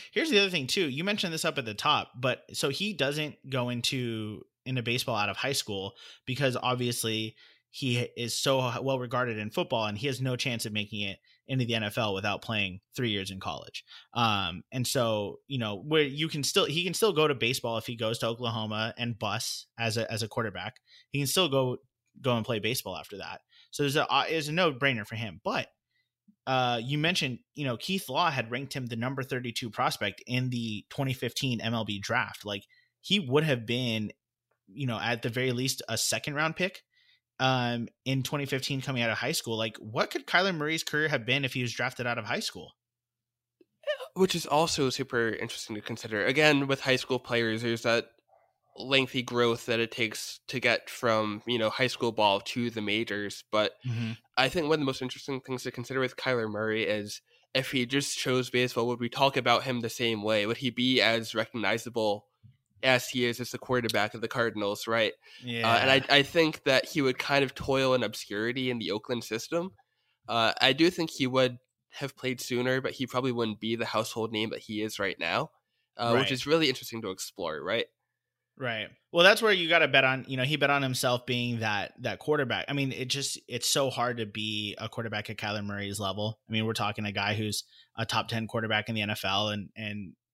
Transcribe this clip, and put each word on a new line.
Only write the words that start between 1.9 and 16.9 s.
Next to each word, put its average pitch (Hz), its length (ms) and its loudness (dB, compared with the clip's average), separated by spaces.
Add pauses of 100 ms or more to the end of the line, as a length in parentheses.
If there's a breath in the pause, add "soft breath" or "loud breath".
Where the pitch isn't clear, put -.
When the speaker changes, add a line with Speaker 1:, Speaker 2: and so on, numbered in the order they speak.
Speaker 1:
but 127 320 0
so - 160 0
he 196 240 -2
doesn't 147 440 -2 (120)
go 127 220 0
into, 117 760 -2 (220)
into 131 160 -2
baseball 120 340 0
out 104 140 0
of 98 80 -4
high 135 140 0
school 98 420 -4 (320 loud breath)
because 131 280 0
obviously 120 800 0 (360 soft breath)
he 123 440 0
is 117 220 -4
so 135 240 2
h-, 120 220 -2
well 135 160 0
regarded 123 400 -2
in 107 120 -6
football 117 360 0
and 104 100 -2
he 120 100 -4
has 127 140 -2
no 131 160 -2
chance 117 300 -2
of 107 80 -6
making 104 260 -4
it 98 180 -6 (300 soft breath)
into 131 160 2
the 117 100 0
N 110 80 0
F 104 160 -4
L 107 160 0
without 98 280 -2
playing 101 380 -2 (140)
three 123 160 0
years 98 200 -4
in 95 100 -10
college. - 440 -10 (300 loud breath)
Um, 101 560 2
and 127 160 -2
so, 107 640 0
you 135 100 -4
know, 107 180 -2
where 151 260 2
you 147 260 -2
can 147 160 -4
still, 180 220 2
he 156 180 -2
can 175 100 -2